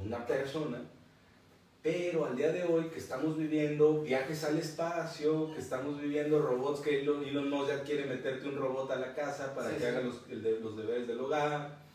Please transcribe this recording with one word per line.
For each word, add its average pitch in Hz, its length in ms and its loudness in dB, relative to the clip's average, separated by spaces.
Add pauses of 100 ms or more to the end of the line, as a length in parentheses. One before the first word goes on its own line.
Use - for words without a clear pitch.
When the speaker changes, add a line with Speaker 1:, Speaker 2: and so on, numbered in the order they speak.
Speaker 1:
una - 200 -6
persona, 139 540 -2 (1000)
pero 165 420 2
al 127 120 -2
día 147 160 4
de 180 120 0
hoy 165 240 4
que - 100 -10
estamos 156 380 -2
viviendo 151 680 4
viajes 131 420 0
al 151 140 2
espacio, 156 960 0
que 131 60 -8
estamos 143 400 -4
viviendo 147 400 2
robots, 131 400 2
que 143 220 2
Elon, 143 220 2
Elon 139 260 0
Musk 139 180 0
ya 143 140 0
quiere 139 240 -2
meterte 127 420 -4
un 139 80 -4
robot 135 340 -2
a 127 60 0
la 127 180 -4
casa 143 400 -4
para 120 160 -4
Speaker 2:
Sí, 104 60 -2
Speaker 1:
que - 60 -2
Speaker 2:
sí. 120 40 2
Speaker 1:
haga 123 140 2
los, 120 300 -4
el 110 120 -8
de-, 110 180 2
los 110 160 -6
deberes 120 300 -2
del 120 140 -2
hogar, 147 560 0 (180)